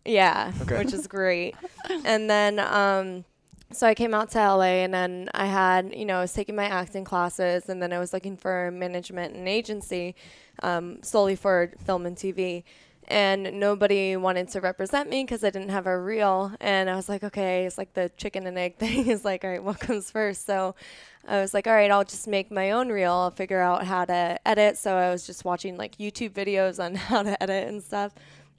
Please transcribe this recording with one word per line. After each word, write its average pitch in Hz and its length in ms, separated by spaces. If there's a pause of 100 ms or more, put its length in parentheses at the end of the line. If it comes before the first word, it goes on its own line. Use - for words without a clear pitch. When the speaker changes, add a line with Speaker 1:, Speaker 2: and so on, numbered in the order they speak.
Speaker 1:
Yeah, 180 460 (100)
Speaker 2:
Okay. - 160
Speaker 1:
which 208 160
is 285 120
great. 185 540
<laughs> - 440
And 220 260
then, 208 280
um, 190 680 (460)
so - 140
I 220 80
came 226 200
out 214 180
to 233 60
L 196 240
A, 185 200
and 185 100
then 180 400
I 196 140
had, 185 480
you 214 100
know, 196 140
I 180 40
was 180 100
taking 208 240
my 202 80
acting 190 400
classes, 180 640
and 185 120
then 175 120
I 175 80
was 180 120
looking 190 240
for 180 360
management 180 640
and 180 100
agency, 202 720 (480)
um, 175 380
solely 196 340
for 180 360 (120)
film 180 200
and 175 120
T 190 160
V. 175 320 (420)
And 196 540
nobody 202 560
wanted 185 340
to 190 100
represent 190 480
me 269 160
'cause 233 200
I 202 60
didn't 190 200
have 190 160
a 185 120
reel. 196 600
And 190 300
I 185 60
was 190 120
like, 202 160
"Okay," 185 400
it's 180 140
like 190 160
the 180 220
chicken 190 300
and 180 120
egg 180 180
<laughs> - 20
thing. 226 300
It's 214 160
like, 190 200
"All 190 60
right, 180 120
what 190 180
comes 208 300
first?" 208 360
So 190 280 (520)
I 202 140
was 190 140
like, 202 120
"All 226 60
right, 208 180
I'll 202 140
just - 220
make 196 240
my 196 220
own 247 160
reel. 190 240
I'll 180 180
figure 190 300
out 180 240
how 180 200
to 175 420
edit." 208 320
So 196 160
I 180 160
was 180 160
just - 180
watching, 180 320
like, 202 220
YouTube 208 320
videos 190 520
on 175 120
<laughs> 180 140
how 214 140
to 202 200
edit 190 260
and 208 140
stuff. 202 320 (440)